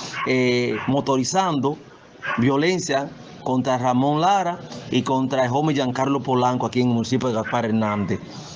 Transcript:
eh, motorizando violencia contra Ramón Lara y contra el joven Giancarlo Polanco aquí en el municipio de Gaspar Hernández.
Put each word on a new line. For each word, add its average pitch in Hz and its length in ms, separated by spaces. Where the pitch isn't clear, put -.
eh, 123 500
motorizando 135 920
violencia 147 720
contra 127 340
Ramón 131 420
Lara 180 380
y 127 120
contra 131 420
el 120 60
joven 147 260
Giancarlo 131 440
Polanco 127 460
aquí 123 140
en 123 80
el 120 60
municipio 117 340
de 113 60
Gaspar 113 300
Hernández. 104 540